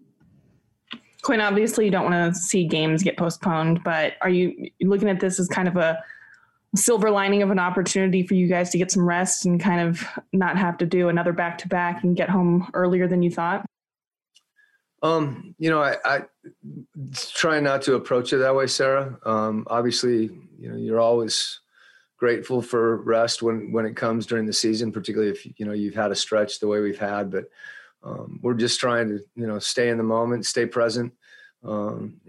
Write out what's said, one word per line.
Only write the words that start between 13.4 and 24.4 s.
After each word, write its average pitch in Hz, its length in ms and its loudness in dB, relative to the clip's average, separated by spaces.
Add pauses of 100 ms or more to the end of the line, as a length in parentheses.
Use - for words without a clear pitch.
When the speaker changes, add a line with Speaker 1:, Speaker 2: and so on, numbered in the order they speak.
Speaker 2:
Um, 151 560 -2
you 160 100 0
know, 156 120 2
I, 139 240 0
I 135 160 0 (920)
try - 460 0
not 139 240 2
to 135 120 4
approach 123 380 0
it 143 40 4
that 131 180 2
way, 135 100 2
Sarah. 135 580 0
Um, 110 440 -2
obviously, 117 640 0 (260)
you - 120 -14
know, - 80 -10
you're 113 220 0
always 117 600 0 (580)
grateful 120 440 0
for 113 360 0
rest 113 460 0
when, 113 280 -2
when 113 140 0
it 110 100 -6
comes 113 300 -2
during 113 200 -2